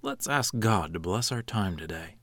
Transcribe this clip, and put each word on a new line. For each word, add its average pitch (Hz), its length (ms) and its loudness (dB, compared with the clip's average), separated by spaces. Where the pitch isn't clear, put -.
Let's 277 240 -4
ask 131 320 0
God 104 360 4
to 82 80 -4
bless 104 320 0
our 117 80 -2
time 98 340 0
today. 80 480 -8